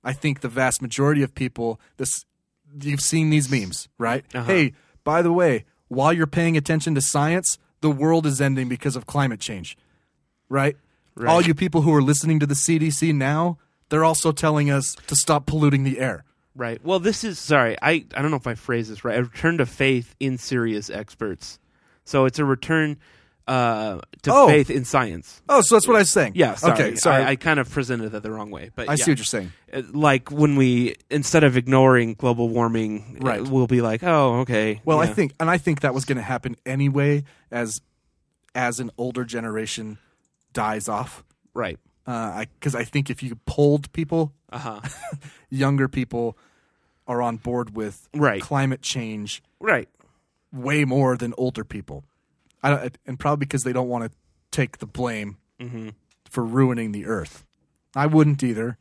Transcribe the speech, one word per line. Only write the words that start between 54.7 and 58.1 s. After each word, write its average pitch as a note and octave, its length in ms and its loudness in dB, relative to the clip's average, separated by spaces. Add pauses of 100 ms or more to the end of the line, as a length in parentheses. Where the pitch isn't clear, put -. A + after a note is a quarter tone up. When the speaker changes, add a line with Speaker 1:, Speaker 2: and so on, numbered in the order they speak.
Speaker 1:
the - 80 -14
blame G#2+ 500 -6 (220)
Speaker 2:
Mm-hmm. A#2+ 300 -12 (400)
Speaker 1:
for B2+ 160 -4
ruining A#2 460 0
the G2+ 140 -8
earth. G2 380 -8 (520)
I C#3 120 2
wouldn't D3 360 4